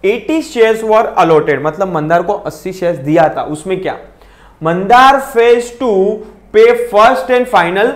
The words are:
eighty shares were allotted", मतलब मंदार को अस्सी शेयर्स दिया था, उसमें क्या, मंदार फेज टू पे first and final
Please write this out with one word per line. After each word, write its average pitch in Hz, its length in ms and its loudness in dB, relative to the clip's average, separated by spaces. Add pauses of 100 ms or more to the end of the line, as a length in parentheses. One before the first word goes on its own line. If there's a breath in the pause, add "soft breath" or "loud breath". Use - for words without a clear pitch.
eighty 311 360 -2
shares 220 500 0
were 220 280 0
allotted", 156 420 2
मतलब 165 340 -4
मंदार 160 260 0
को 180 120 -4
अस्सी 185 400 -10
शेयर्स 175 240 -4
दिया 151 320 0
था, 131 140 -6
उसमें 180 380 -8
क्या, 151 160 -8 (640 soft breath)
मंदार 240 560 2
फेज 240 600 0
टू 214 340 0 (420 loud breath)
पे 233 340 4
first 233 400 2
and 247 160 0
final 190 500 0